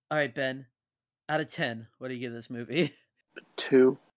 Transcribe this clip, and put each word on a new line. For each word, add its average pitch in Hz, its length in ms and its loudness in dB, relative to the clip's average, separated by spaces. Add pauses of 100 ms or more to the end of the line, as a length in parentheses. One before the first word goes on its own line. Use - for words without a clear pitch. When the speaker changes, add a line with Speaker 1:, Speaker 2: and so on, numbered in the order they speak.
(100)
Speaker 1:
All 151 60 -2
right, 139 180 -2
Ben, 131 320 -4 (600)
out 156 120 0
of 151 120 -6
ten, 117 360 -6 (100)
what 127 100 -10
do 131 60 -8
you 120 60 -10
give 123 120 -8
this 117 160 -12
movie? 127 460 -2 (320)
<laughs> - 300 -20
Speaker 2:
Two. 131 420 6 (180)